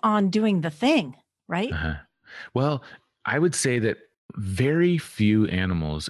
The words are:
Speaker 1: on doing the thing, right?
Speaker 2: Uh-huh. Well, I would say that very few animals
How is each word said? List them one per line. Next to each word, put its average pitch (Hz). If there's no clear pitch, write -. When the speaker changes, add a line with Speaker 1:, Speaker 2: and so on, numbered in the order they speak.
Speaker 1:
on 208
doing 214
the 165
thing, 226
right? 185
Speaker 2:
Uh-huh. 78
Well, 139
I 123
would 170
say 123
that 107
very 147
few 107
animals 85